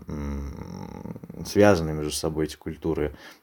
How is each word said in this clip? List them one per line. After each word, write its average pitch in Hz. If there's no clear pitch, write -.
м, 69
связаны 90
между 76
собой 78
эти -
культуры 76